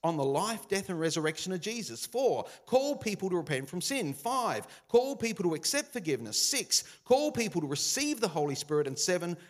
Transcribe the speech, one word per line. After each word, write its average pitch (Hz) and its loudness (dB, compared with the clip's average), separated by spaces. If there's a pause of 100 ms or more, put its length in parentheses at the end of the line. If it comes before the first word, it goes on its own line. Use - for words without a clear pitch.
on 165 2
the 139 2
life, 180 0
death, 196 0
and 170 -2
resurrection 160 0
of 180 -2
Jesus. 202 -6
Four, 196 2 (220)
call 269 2
people 196 -2
to 180 2
repent 143 -2
from 175 -6
sin. 208 -2
Five, 220 -2 (220)
call 262 4
people 220 -2
to 170 2
accept 277 -2
forgiveness. 131 -2
Six, - 2 (200)
call 294 4
people 202 0
to 147 -2
receive 254 0
the 220 2
Holy 147 0
Spirit. 147 0
And 135 -6
seven, 175 0 (120)